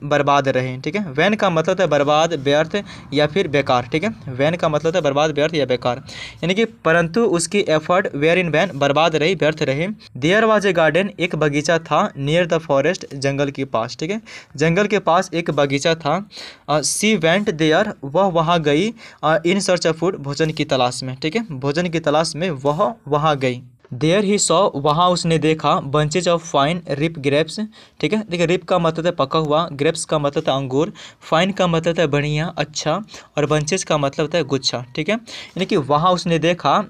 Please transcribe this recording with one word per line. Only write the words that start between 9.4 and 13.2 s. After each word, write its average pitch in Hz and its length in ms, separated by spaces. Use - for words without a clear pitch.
रही। 147 260
There 175 260
was 214 220
a 196 80
garden, 170 460
एक 180 160
बगीचा 151 440
था, 160 340
near 156 340
the 165 240
forest, 143 440
जंगल 139 340